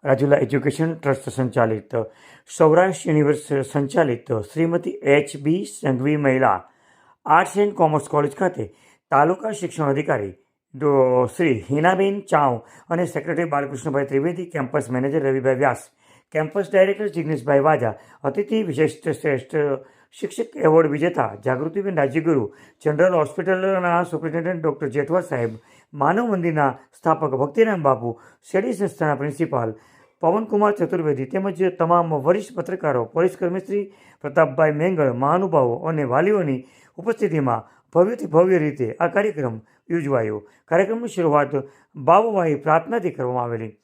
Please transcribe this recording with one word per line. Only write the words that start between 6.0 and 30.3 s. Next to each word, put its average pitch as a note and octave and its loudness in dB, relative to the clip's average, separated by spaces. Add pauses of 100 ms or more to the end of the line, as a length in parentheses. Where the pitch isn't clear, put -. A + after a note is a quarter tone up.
મહિલા C3 2 (640)
આર્ટ્સ E3+ 2
એન્ડ G#3 0
કોમર્સ D#3 2
કોલેજ D3 0
ખાતે F3 -4 (360)
તાલુકા E3 2
શિક્ષણ E3+ -6
અધિકારી C#3 -2 (420)
ડો-, C3 2
શ્રી B2 -2
હિનાબેન F#3 0
ચાવ C#3+ 0 (280)
અને E3+ -2
સેક્રેટરી D#3 -4
બાલકૃષ્ણભાઈ C#3+ -4
ત્રિવેદી, D#3+ -2
કેમ્પસ D3 -4
મેનેજર C#3 -2
રવિભાઈ C3+ 0
વ્યાસ, C3 0 (420)
કેમ્પસ D#3 -4
ડાયરેક્ટર G3 4
જિગ્નેશભાઈ D3 0
વાજા, C3+ 2 (300)
અતિથિ G#3 -2
વિશિષ્ટ D#3 -2
શ્રેષ્ઠ C3+ -4 (640)
શિક્ષક - -8
એવોર્ડ D#3+ 6
વિજેતા D3 0 (100)
જાગૃતિબેન D#3+ -2
રાજ્યગુરુ, C#3+ 0 (320)
જનરલ E3 4
હોસ્પિટલના F3+ 0
સુપ્રિન્ટેન્ડન્ટ E3 -6
ડૉક્ટર D3 -4
જેઠવા D3 -2
સાહેબ, A#2+ -4 (440)
માનવ F3 0
મંદિરના D#3+ 0 (260)
સ્થાપક D#3+ 0
ભક્તિરામ D#3+ 0
બાપુ, A#2+ 0 (300)
શેરડી A3 0
સંસ્થાના F3 -2
પ્રિન્સિપાલ C#3 -2 (480)
પવનકુમાર G#3 2